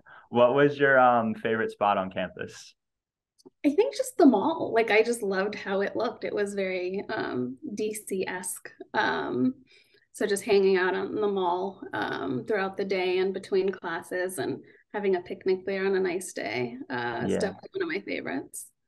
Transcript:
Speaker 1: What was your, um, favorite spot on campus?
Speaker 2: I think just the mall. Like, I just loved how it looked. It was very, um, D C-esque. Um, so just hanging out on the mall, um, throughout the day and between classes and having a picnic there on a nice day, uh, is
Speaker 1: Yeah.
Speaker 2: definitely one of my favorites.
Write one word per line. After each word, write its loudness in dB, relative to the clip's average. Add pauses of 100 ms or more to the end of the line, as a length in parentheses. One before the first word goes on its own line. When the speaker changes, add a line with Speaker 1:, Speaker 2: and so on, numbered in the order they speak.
(280)
Speaker 1:
What 4
was 6
your, 6
um, 6
favorite -2
spot 2
on -4
campus? -10 (920)
Speaker 2:
I 4
think 2
just -4
the 8
mall. 4
Like, 4
I 8
just -2
loved -2
how -4
it -2
looked. -4
It -6
was -4
very, -4
um, -4 (180)
D -4
C-esque. -8 (240)
Um, 0 (580)
so -2
just -2
hanging 6
out 2
on -4
the 0
mall, -2 (120)
um, -4
throughout -2
the -4
day 0
and 0
between 0
classes -6
and -4 (320)
having 2
a -4
picnic -2
there -2
on 2
a 4
nice -2
day, -4 (140)
uh, -4
is 0
Speaker 1:
Yeah. 0
Speaker 2:
definitely -6
one -4
of -4
my -4
favorites. -8 (200)